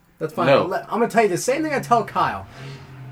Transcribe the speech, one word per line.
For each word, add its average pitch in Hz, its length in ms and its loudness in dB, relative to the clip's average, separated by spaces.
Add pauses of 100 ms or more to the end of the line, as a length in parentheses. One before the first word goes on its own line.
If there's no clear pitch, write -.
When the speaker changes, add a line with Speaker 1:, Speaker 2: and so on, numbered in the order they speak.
(180)
Speaker 1:
That's 156 160 -6
fine. - 120 0
Speaker 2:
No. 135 180 6
Speaker 1:
Let, 120 200 -4
I'm 208 160 -4
gonna 233 80 2
tell 226 140 4
you 208 60 4
the 175 100 0
same 285 240 0
thing 311 100 -2
I 254 80 0
tell 196 240 0
Kyle. 113 420 -2 (640)